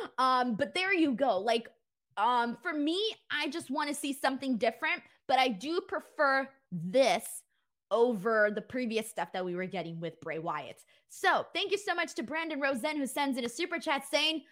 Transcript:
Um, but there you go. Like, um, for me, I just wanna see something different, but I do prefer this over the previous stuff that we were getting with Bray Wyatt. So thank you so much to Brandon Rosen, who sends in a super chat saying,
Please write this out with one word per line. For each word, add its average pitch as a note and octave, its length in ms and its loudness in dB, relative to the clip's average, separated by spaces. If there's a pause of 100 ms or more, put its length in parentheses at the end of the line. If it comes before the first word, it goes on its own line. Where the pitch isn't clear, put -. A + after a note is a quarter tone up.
(180)
Um, B3+ 380 4
but C#4 180 -2
there F#4 200 0
you D#4+ 200 4
go. G#3+ 260 2
Like, A3+ 300 0 (480)
um, A#3+ 440 2
for E4+ 120 -4
me, D4+ 260 0 (320)
I D4+ 160 -2
just D4 240 -6
wanna D4 220 -2
see C#4 180 -4
something C4+ 460 0
different, D#4 460 0 (220)
but C4 140 6
I C4 80 6
do C4 400 -2
prefer C4+ 600 0 (200)
this F#3 760 2 (480)
over A3 640 4
the G#3 80 -4
previous A3 480 -2
stuff F3+ 220 -6
that F#3 120 -4
we F3+ 120 -4
were F3+ 100 -4
getting E3+ 340 -6
with E3 220 -8
Bray D#3 160 -6
Wyatt. D#3 460 -6 (280)
So - 440 2
thank F#4+ 160 -2
you G4+ 80 2
so F#4+ 160 -4
much E4+ 180 -4
to E4 80 -6
Brandon D#4 380 -6
Rosen, C#4 360 0
who C#4 120 -2
sends C#4 320 -2
in A#3+ 60 -2
a A#3 40 -6
super F4 300 -4
chat C4+ 280 -2
saying, D4+ 440 0